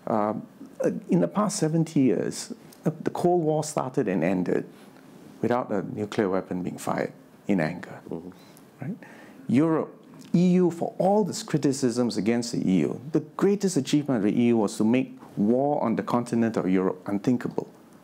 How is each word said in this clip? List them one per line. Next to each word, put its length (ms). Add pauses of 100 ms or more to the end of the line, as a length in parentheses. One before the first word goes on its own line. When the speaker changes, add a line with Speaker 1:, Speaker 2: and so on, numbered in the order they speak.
Speaker 1:
Um, 400 (380)
uh, 80 (180)
in 100
the 80
past 300
seventy 440
years, 520 (320)
uh, 60 (100)
the 80
Cold 340
War 200
started 440
and 160
ended 420 (760)
without 300
a 100
nuclear 480
weapon 320
being 160
fired 340 (360)
in 120
anger. 400 (100)
Speaker 2:
Mm-hmm. 200 (520)
Speaker 1:
Right? 160 (500)
Europe, 460 (400)
E 200
U, 160
for 300
all 240
the 220
criticisms 720
against 340
the 180
E 120
U, 200 (100)
the 100 (140)
greatest 420
achievement 420
of 40
the 180
E 60
U 100
was 200
to 60
make 340 (180)
war 480
on 120
the 80
continent 520
of 140
Europe 380
unthinkable. 600 (360)